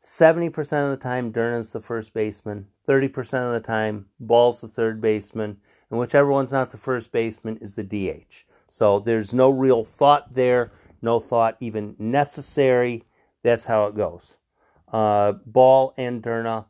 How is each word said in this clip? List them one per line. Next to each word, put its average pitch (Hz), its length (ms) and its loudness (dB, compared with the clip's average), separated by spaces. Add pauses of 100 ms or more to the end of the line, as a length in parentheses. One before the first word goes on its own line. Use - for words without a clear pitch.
Seventy 165 480 2
percent 143 360 -4
of 139 60 -2
the 135 120 -8
time, 123 300 -4
Durna's 117 380 -2
the 110 100 -10
first 113 320 -10
baseman. 104 540 -6 (180)
Thirty 135 220 2
percent 127 360 -6
of 123 100 -4
the 117 60 -2
time, 110 460 -4 (140)
Ball's 117 420 4
the 120 60 -16
third 110 340 -4
baseman. 107 560 -2 (320)
And 113 100 -4
whichever 143 320 2
one's 135 220 -2
not 131 180 -2
the 117 60 -20
first 123 340 -6
baseman 113 460 -4
is 101 180 -16
the 110 80 -8
D 98 260 -4
H. - 360 -14 (220)
So 101 320 2
there's 110 340 -2
no 127 160 6
real 131 340 2
thought 143 500 2
there, 123 380 0 (300)
no 117 180 0
thought 113 400 -2
even 107 400 -8
necessary. 123 1040 0 (400)
That's 117 220 2
how 107 220 0
it 104 80 -8
goes. 87 420 -8 (500)
Uh, 104 460 2 (120)
Ball 131 520 4
and 123 260 -6
Durna 113 460 -6